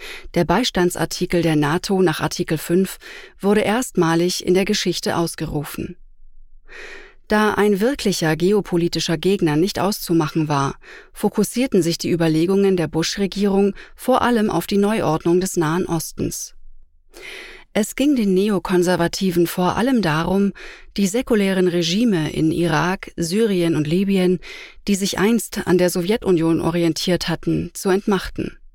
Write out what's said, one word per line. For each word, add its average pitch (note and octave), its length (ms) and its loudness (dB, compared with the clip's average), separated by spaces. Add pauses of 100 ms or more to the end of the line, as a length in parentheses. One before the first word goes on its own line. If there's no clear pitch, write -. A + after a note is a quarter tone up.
(340)
Der F3 120 2
Beistandsartikel F3 960 0
der D#3+ 120 2
nato E3 460 0
nach E3 200 2
Artikel D#3+ 360 -4
fünf F3+ 400 0 (420)
wurde G#3 220 2
erstmalig F3 800 0
in F3+ 120 2
der G3 100 2
Geschichte - 500 -2
ausgerufen. E3 800 -6 (1300)
Da G#3+ 260 2
ein G3+ 260 2
wirklicher F#3+ 560 0
geopolitischer E3+ 840 0
Gegner F3 380 2
nicht F#3 200 0
auszumachen D#3+ 680 0
war, C#3 320 -2 (340)
fokussierten G#3+ 680 0
sich E3 160 -2
die - 100 -4
Überlegungen F3 680 2
der D#3+ 100 0
Bush-Regierung G3 880 0 (200)
vor - 280 2
allem A3+ 260 2
auf - 160 -2
die G3+ 120 0
Neuordnung F3+ 600 2
des F#3 160 -2
Nahen E3 300 0
Ostens. - 680 -6 (1160)
Es - 240 -2
ging C#4 200 2
den G3+ 180 2
Neokonservativen F3+ 1120 2
vor F3+ 320 0
allem A#3+ 240 2
darum, F3+ 520 0 (440)
die G3+ 80 2
säkulären G3 640 2
Regime F3 640 0
in D#3 200 0
Irak, E3 640 0
Syrien F3 600 0
und D3+ 100 0
Libyen, F#3 540 2 (480)
die G3+ 80 2
sich F#3+ 240 -2
einst G#3 480 0
an F3+ 100 6
der F3+ 140 4
Sowjetunion E3+ 680 2
orientiert E3+ 680 0
hatten, E3 460 -2
zu - 140 -2
entmachten. F#3+ 680 -2 (180)